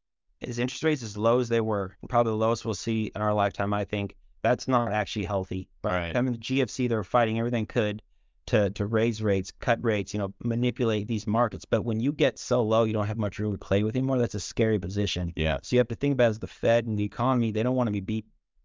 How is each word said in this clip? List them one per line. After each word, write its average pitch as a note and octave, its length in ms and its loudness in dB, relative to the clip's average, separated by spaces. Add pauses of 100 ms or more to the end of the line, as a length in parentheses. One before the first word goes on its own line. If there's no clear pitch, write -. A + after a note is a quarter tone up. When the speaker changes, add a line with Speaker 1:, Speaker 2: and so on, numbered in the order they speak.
(420)
Speaker 1:
is A#2+ 180 -4
interest B2 240 -2
rates D3+ 180 2
as G#2 160 -10
low A2+ 220 4
as B2 100 -2
they A#2 120 2
were, G#2 400 -2
and - 80 -14
probably A#2 240 2
the G#2+ 40 -2
lowest A2+ 280 0
we'll G#2+ 100 -2
see A2 400 -2
in G2+ 40 -6
our G#2+ 140 2
lifetime, G#2 400 0
I G#2 120 -2
think, G2+ 300 -6 (280)
that's A#2 240 0
not A#2+ 240 2
actually G#2 340 -2
healthy. F#2+ 420 -4 (160)
Speaker 2:
Right. F2+ 320 -2
Speaker 1:
I B2 60 0
mean, B2+ 120 0
the A2+ 40 -8
G C3 240 -2
F A#2+ 80 -2
C, B2 180 -2
they A#2 80 0
were G#2 80 -2
fighting A2+ 360 2
everything A#2 260 0
could G#2+ 380 -2 (440)
to, G#2 220 4
to G2+ 160 -4
raise A2 380 0
rates, G2 360 2
cut A#2 240 0
rates, G#2+ 300 0
you G#2 60 -2
know, G2+ 120 -4 (120)
manipulate A#2 640 0
these A2 180 -2
markets. A2 400 0
But A2 160 0
when A2 180 -2
you C3+ 120 0
get C#3 260 0
so B2 240 0
low, A2 220 4
you A2 100 0
don't G#2+ 140 0
have A2 100 -4
much G#2+ 220 -4
room G#2+ 140 0
to G2 40 -4
play G2+ 240 0
with A2 140 0
anymore. C3 240 0
That's A#2 160 0
a G2+ 40 -4
scary A2 380 0
position. F#2 580 -2
Speaker 2:
Yeah. D#2 280 0
Speaker 1:
So - 120 -2
you B2 40 6
have A#2+ 80 4
to A2+ 80 -6
think C#3+ 180 0
about B2 160 4
as A2 80 -2
the - 80 -12
Fed A#2 400 2
and A2 100 -2
the G#2 80 2
economy, A#2 480 0
they G#2+ 120 0
don't B2+ 120 0
wanna B2 140 2
be G#2 120 -2
beat A2 260 -4 (380)